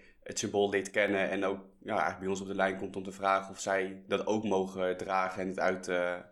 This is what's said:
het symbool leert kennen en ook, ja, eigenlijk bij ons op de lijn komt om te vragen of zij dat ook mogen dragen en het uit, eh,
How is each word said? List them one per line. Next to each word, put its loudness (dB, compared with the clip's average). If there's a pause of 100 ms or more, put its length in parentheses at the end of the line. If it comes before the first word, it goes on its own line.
(240)
het -8
symbool 2
leert 0
kennen 2
en 0
ook, -2 (240)
ja, -8
eigenlijk 0
bij -4
ons -2
op -8
de -6
lijn 2
komt -8
om -6
te -10
vragen 2
of -14
zij -2
dat 0
ook 2
mogen 0
dragen 0
en -2
het -4
uit, 0
eh, 0 (180)